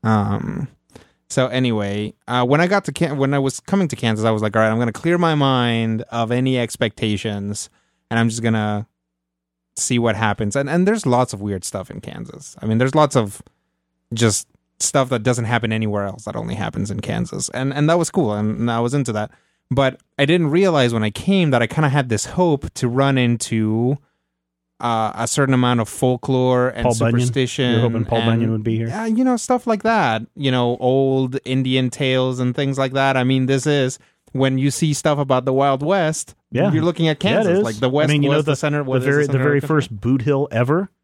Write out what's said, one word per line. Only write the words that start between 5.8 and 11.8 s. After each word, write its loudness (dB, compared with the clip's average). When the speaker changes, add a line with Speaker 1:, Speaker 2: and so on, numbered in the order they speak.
Speaker 1:
of -2
any 0
expectations, -4
and 0
I'm 2
just -8
gonna -2
see -2
what 0
happens." -2
And, -2
and 2
there's -2
lots 2
of -10
weird -6
stuff -10